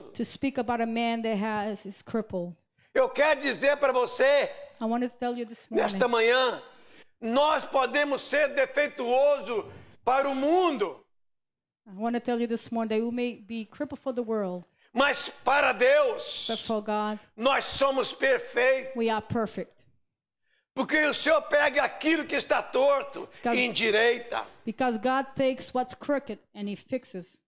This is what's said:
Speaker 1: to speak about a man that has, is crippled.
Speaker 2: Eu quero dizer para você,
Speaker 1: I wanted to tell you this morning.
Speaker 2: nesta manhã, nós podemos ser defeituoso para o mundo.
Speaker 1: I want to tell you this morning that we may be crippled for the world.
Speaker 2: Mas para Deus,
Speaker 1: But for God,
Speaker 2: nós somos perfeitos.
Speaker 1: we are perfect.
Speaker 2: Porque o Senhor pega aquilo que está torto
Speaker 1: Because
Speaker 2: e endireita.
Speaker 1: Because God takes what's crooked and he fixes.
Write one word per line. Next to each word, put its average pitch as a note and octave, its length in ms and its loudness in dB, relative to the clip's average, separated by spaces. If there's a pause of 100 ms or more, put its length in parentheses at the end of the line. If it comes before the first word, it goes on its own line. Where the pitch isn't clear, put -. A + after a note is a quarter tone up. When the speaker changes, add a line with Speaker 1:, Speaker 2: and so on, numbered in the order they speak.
(140)
Speaker 1:
to A#3+ 100 -4
speak - 340 -4
about A#3+ 240 -2
a A#3 40 -2
man A#3 360 -2
that A3 160 -2
has, G#3+ 480 -4
is G3 160 -14
crippled. F#3 540 -6 (380)
Speaker 2:
Eu C4 160 4
quero C#4+ 320 2
dizer C#4 360 2
para C#4 140 2
você, B3+ 580 4 (300)
Speaker 1:
I A3+ 60 -4
wanted A#3+ 260 0
to - 60 -20
tell B3 200 -4
you A#3+ 80 -6
this A3+ 240 -16
morning. - 140 2
Speaker 2:
nesta G#3 240 2
manhã, A#3+ 540 4 (580)
nós C#4 460 2
podemos C4+ 560 0
ser C#4+ 320 0
defeituoso C4 1120 0 (400)
para C#4 240 2
o C#4 60 -2
mundo. C#4 680 2 (840)
Speaker 1:
I F#3+ 120 -14
want A#3 160 -2
to A#3 60 -4
tell A#3+ 180 -2
you A#3 80 0
this A3+ 240 -6
morning A3+ 180 -2
that A3 140 0
we A#3+ 80 -2
may A#3+ 240 -4
be A3+ 300 -10
crippled C#4+ 340 -10
for C4 140 -6
the A#3+ 100 -4
world. G3+ 400 -4 (300)
Speaker 2:
Mas C4+ 360 2 (140)
para C#4 300 4
Deus, B3+ 760 2
Speaker 1:
But A3+ 120 -2
for G#3+ 220 -4
God, G#3+ 380 -4 (160)
Speaker 2:
nós B3 300 0
somos C4+ 480 0
perfeitos. C4 840 0
Speaker 1:
we A3+ 140 0
are A3 120 -2
perfect. G#3 540 -4 (960)
Speaker 2:
Porque C4 220 -2 (120)
o C#4 60 0
Senhor D4+ 280 2
pega D4 420 2
aquilo D4+ 400 0
que D#4+ 120 -6
está C#4+ 260 0
torto - 640 0 (140)
Speaker 1:
Because A#3+ 180 0
Speaker 2:
e B3 60 2
endireita. A3 800 0 (180)
Speaker 1:
Because A#3 360 -2
God C4 260 0 (100)
takes C4 380 -2
what's B3+ 220 -4
crooked C4+ 420 -4 (160)
and G3+ 160 -8
he G3+ 60 -6
fixes. - 720 -10